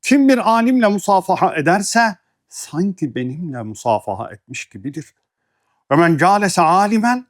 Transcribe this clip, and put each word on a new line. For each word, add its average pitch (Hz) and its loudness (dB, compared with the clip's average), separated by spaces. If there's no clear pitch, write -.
Kim 269 4
bir 226 2
alimle 233 2
musafaha 190 0
ederse 202 0
sanki 165 -6
benimle 131 -8
musafaha 107 -6
etmiş - -16
gibidir. 139 -14
"Ve 139 2
men 165 4
câlese 185 2
âlimen." 208 2